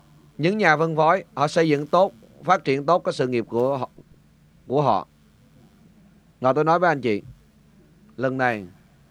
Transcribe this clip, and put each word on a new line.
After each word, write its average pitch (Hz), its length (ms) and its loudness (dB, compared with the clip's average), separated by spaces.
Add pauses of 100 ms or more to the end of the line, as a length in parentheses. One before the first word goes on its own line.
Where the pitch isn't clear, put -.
(380)
những 180 200 0
nhà 165 200 4
phân 165 180 -2
phối 160 280 2 (120)
họ 143 120 0
xây 165 220 0
dựng 147 180 0
tốt, 180 240 2 (320)
phát 185 200 0
triển 143 220 -2
tốt 170 140 2
cái 170 140 -4
sự 131 140 -2
nghiệp 120 200 -2
của 127 300 -2
họ, 127 120 -8 (800)
của 131 140 0
họ. 110 260 0 (1300)
Rồi 131 120 2
tôi 151 100 0
nói 160 160 2
với 175 100 2
anh 143 120 -2
chị, 110 200 -2 (960)
lần 131 200 -4
này 117 300 -2 (440)